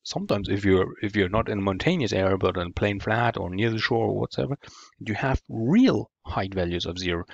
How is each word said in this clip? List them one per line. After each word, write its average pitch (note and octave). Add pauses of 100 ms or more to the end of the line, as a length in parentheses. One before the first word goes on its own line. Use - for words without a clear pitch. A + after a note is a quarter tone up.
sometimes A2
if G2+
you're, F#2+ (160)
if G#2
you're F#2+
not A2+
in G#2+
a -
mountainous G#2
area, F#2+
but F#2
in F2
a F2
plain G2+
flat A#2
or F2+
near G#2
the A2+
shore A2+
or G#2
whatsoever, C3 (400)
you A2
have C3
real C3+ (160)
height G2
values F2
of F2
zero, F2